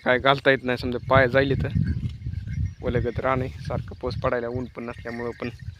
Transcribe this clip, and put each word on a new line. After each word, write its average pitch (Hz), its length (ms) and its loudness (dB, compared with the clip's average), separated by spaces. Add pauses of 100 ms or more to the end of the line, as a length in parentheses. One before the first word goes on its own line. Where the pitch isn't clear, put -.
काय 123 140 6
घालता 139 320 4
येत 135 120 6
नाही, 123 140 0
समजा 120 200 -4 (120)
पाय 131 200 8
जायले 135 240 4
तर - 140 0 (1160)
ओलगत 120 360 0
राहणे, 131 300 0
सारखं - 460 -6
पाऊस 123 260 -4
पडायला, 123 260 0
ऊन 123 180 -4
पण 117 180 -10
नसल्यामुळं 120 480 -6
पण 120 180 -6 (300)